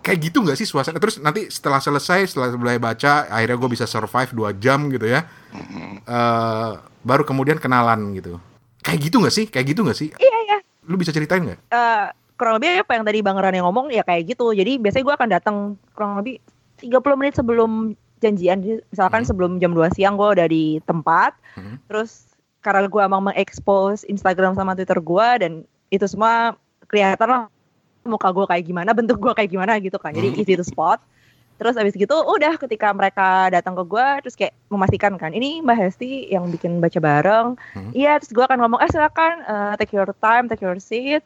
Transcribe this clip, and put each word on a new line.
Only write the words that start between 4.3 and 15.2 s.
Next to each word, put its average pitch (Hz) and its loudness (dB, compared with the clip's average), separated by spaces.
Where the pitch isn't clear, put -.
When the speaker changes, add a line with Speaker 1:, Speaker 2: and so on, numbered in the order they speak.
Speaker 1:
dua 107 -2
jam 131 0
gitu 127 -4
ya. 135 0
Speaker 2:
Mm-hmm. 98 -14
Speaker 1:
Eh, 117 -2
baru 131 2
kemudian 139 0
kenalan 113 2
gitu. 87 -12
Kayak 165 -2
gitu 165 0
nggak 151 2
sih? 214 0
Kayak 131 -2
gitu 165 0
nggak 165 0
sih? 156 -6
Speaker 3:
Iya, 480 4
iya. 415 0
Speaker 1:
Lu 165 -4
bisa 170 -2
ceritain 160 0
nggak? 95 -8
Speaker 3:
Eh, 233 0
kurang 226 0
lebih 339 2
apa 392 -2
yang 226 0
tadi 214 0
Bang 196 0
Rane 185 2
ngomong, 226 0
ya 220 2
kayak 170 0
gitu. 233 -2
Jadi 220 0
biasanya 220 0
gue 285 2
akan 247 0